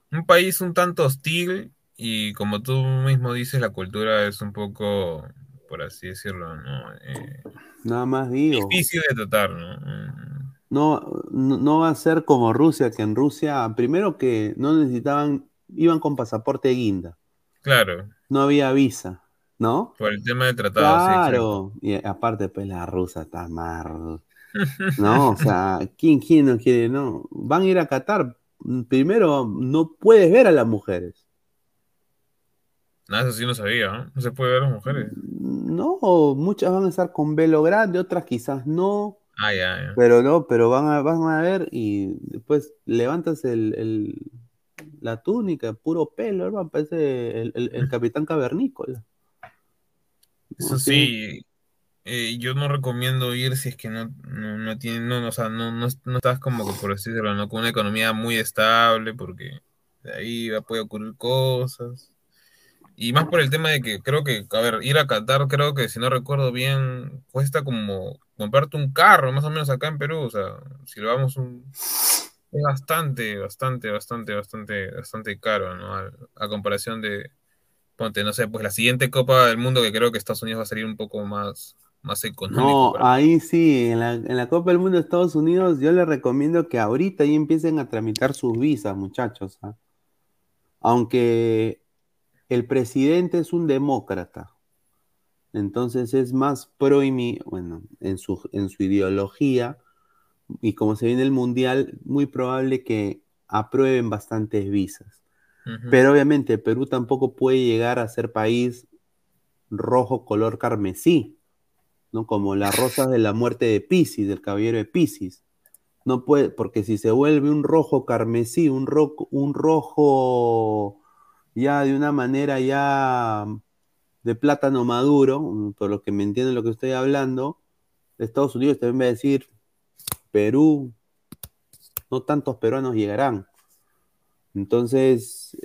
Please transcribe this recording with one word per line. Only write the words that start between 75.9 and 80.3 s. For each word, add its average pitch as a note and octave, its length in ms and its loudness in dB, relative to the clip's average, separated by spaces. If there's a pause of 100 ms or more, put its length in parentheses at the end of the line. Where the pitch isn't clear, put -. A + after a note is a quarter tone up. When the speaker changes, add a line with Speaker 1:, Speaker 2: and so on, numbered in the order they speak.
Speaker 1:
A, F#2+ 160 -10 (240)
a G#2+ 140 -8
comparación G#2 520 -6
de, G#2 300 -8 (640)
ponte, G#2 300 -6
no G#2 80 -4
sé, A2 160 -4
pues A2 160 -8
la G2+ 40 -4
siguiente B2 400 0
Copa B2+ 380 4
del A2+ 100 2
Mundo, B2+ 240 2
que G#2+ 120 0
creo A#2 180 2
que A2+ 60 -6
Estados A2 260 -6